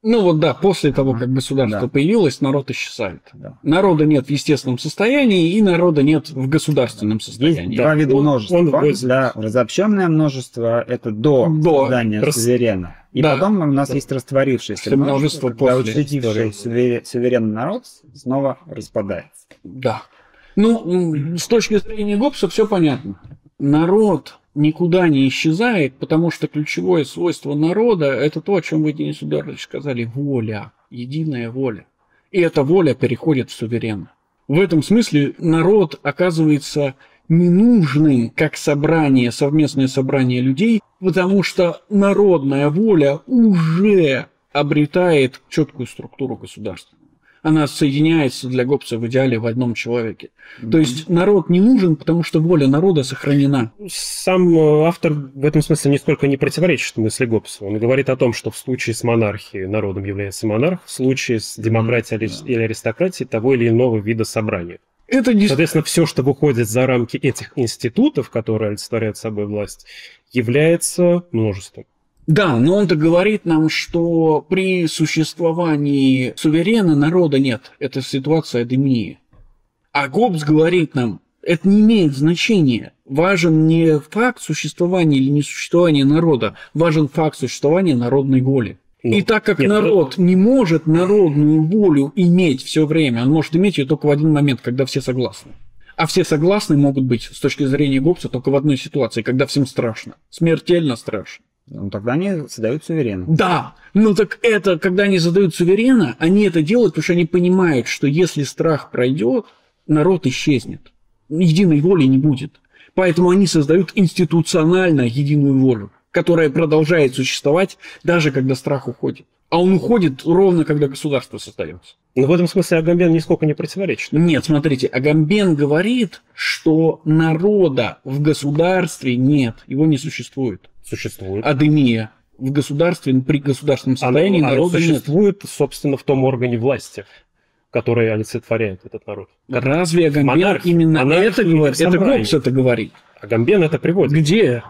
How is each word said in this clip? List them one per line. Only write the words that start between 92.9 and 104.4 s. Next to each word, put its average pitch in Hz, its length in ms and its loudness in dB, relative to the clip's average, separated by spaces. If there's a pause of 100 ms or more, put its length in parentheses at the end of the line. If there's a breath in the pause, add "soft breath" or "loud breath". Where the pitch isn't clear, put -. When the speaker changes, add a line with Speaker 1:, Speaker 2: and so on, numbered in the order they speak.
Speaker 1:
он 131 40 2
может 156 260 0
иметь 185 220 2
её 143 100 -2
только 151 200 -2
в 147 40 2
один 151 220 2
момент, 143 300 0
когда 127 240 -4
все 131 160 -6
согласны. 127 500 -6 (440 soft breath)
А 165 100 -2
все 175 180 0
согласны 165 540 0
могут 139 260 2
быть, 123 260 -2
с - 80 -20
точки 147 260 -2
зрения 139 360 0
Гоббса, 156 300 -2
только 127 180 -6
в 139 80 0
одной 139 220 0
ситуации, 127 420 -4
когда 131 260 -2
всем 135 200 -2
страшно. - 480 -8 (160)
Смертельно 165 640 0
страшно. - 480 -12 (220)
Speaker 2:
Ну, - 220 -10
тогда 107 240 -6
они 170 360 -4
создают 120 360 -6
суверена. 113 440 -4
Speaker 1:
Да! 165 460 0 (200 soft breath)
Ну 208 200 4
так - 280 -2